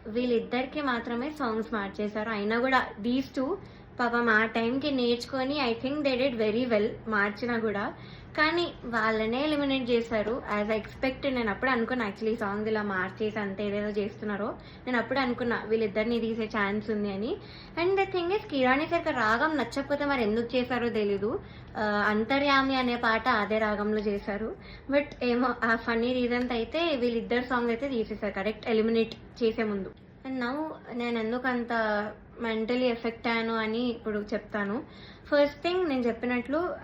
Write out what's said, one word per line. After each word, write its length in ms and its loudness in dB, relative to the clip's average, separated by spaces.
వీళ్ళిద్దరికీ 760 0
మాత్రమే 500 -2
సాంగ్స్ 420 -2
మార్చేశారు. 580 -4
అయినా 280 0
కూడా 280 4
these 400 0
two 140 0
పాపం 280 2
ఆ 160 6
టైంకి 460 0
నేర్చుకొని 840 0
I 120 -4
think 200 0
they 160 2
did 180 0
very 300 2
well 180 4
మార్చినా 500 0
కూడా. 340 -2
కానీ 360 2
వాళ్ళనే 580 0
ఎలిమినేట్ 480 0
చేశారు. 520 2
As 60 0
I 120 0
expected, 560 -2
నేను 160 0
అప్పుడే 200 0
అనుకున్నా 360 2
actually 260 -2
ఈ 40 0
సాంగ్స్ 320 -2
ఇలా 140 2
మార్చేసి 560 -2
అంత 220 -4
ఏదేదో 280 0
చేస్తున్నారో, 640 -2
నేను 120 0
అప్పుడే 220 0
అనుకున్నా 460 0
వీళ్ళిద్దరిని 540 2
తీసే 240 -2
ఛాన్స్ 460 0
ఉంది 220 0
అని. 240 -2
And 160 4
the 120 2
thing 200 0
is, 160 0
కిరాణి 400 4
సార్కి 240 0
రాగం 460 2
నచ్చకపోతే 480 -2
మరి 180 2
ఎందుకు 340 0
చేశారో 320 0
తెలీదు. 520 0
ఆ, 320 2
అంతర్యామి 640 4
అనే 220 2
పాట 320 2
అదే 300 2
రాగంలో 420 2
చేశారు. 560 -2
But 140 4
ఏమో 320 2
ఆ 120 4
ఫన్నీ 360 0
రీజన్స్ 400 2
అయితే 440 0
వీళ్ళిద్దరు 460 0
సాంగ్స్ 260 0
అయితే 200 0
తీసేశారు 440 -2
కరెక్ట్ 360 -4
ఎలిమినేట్ 460 2
చేసే 180 2
ముందు. 280 -2
And 120 -4
now 260 -2
నేను 260 -2
ఎందుకు 300 0
అంత 240 0
మెంటలీ 460 0
ఎఫెక్ట్ 420 0
అయ్యాను 280 0
అని 320 0
ఇప్పుడు 360 -2
చెప్తాను. 480 -2
ఫస్ట్ 360 4
థింగ్ 260 2
నేను 120 2
చెప్పినట్లు, 680 0